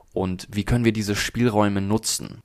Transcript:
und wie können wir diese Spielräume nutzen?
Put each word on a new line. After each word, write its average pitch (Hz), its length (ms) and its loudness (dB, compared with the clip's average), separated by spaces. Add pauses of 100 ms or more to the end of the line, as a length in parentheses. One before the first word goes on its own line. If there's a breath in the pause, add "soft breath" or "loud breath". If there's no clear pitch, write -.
(120)
und 92 380 -4
wie 101 140 -2
können 120 200 2
wir 113 80 6
diese 104 220 -2
Spielräume 104 680 2
nutzen? 98 640 -4